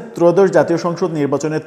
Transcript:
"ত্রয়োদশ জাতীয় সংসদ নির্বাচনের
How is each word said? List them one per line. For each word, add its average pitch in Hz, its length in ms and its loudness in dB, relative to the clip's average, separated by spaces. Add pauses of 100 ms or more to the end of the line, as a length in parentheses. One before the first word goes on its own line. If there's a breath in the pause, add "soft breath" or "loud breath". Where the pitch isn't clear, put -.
(140)
"ত্রয়োদশ 170 360 4
জাতীয় 165 280 2
সংসদ 170 340 -4
নির্বাচনের 147 540 -4